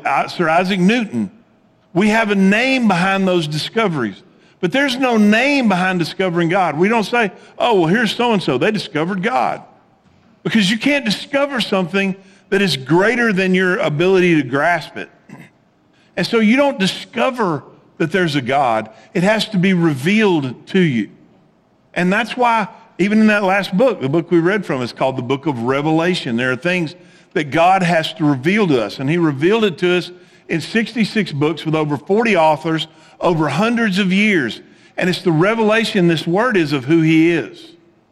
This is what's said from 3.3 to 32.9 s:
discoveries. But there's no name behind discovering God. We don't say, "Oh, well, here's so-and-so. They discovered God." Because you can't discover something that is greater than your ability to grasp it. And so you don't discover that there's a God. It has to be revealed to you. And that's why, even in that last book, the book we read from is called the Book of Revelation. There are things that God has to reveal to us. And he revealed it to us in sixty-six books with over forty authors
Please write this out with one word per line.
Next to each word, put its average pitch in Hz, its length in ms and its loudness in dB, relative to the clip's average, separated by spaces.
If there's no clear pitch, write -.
discoveries. 151 720 -4
But 180 120 -4
there's 269 260 0
no 254 200 0
name 233 520 2
behind 185 300 0
discovering 170 500 -2
God. 170 280 0
We 185 120 2
don't 226 140 0
say, 226 280 -2
"Oh, 214 220 2
well, 165 40 2
here's 208 300 0
so-and-so. 214 420 0
They 180 140 0
discovered 180 500 -4
God." 240 420 -2
Because 196 300 0
you 226 80 -2
can't 277 260 -2
discover 277 560 -4
something 190 540 -2
that 196 140 0
is 165 120 0
greater 196 560 0
than 185 220 0
your 185 240 2
ability 170 640 2
to 135 60 -6
grasp 147 500 -2
it. 95 140 -12
And 180 100 -4
so 226 140 0
you 220 160 4
don't 277 240 0
discover 214 840 -4
that 160 120 -2
there's 175 240 0
a 147 60 0
God. 120 500 0
It 180 80 -2
has 208 280 0
to 190 100 -2
be 190 160 2
revealed 165 920 0
to 190 120 0
you. 127 320 0
And 180 180 0
that's 220 240 -2
why, 226 320 0
even 208 220 2
in 214 80 6
that 208 160 2
last 190 340 0
book, 226 240 2
the 131 80 -2
book 160 220 -2
we 175 80 4
read 185 260 0
from 139 160 -4
is 120 100 -6
called 135 260 -2
the 127 60 -4
Book 135 220 -4
of 127 180 -4
Revelation. 151 720 0
There 127 160 0
are 127 40 -2
things 175 400 -4
that 151 180 -4
God 180 320 4
has 165 320 0
to 156 100 -2
reveal 151 420 0
to 127 160 2
us. 101 140 -8
And 135 100 -6
he 170 120 0
revealed 170 440 0
it 196 160 0
to 180 180 2
us 175 140 -6
in 165 120 -2
sixty-six 220 720 -2
books 151 340 -2
with 156 100 -2
over 147 220 -2
forty 214 380 0
authors 156 520 0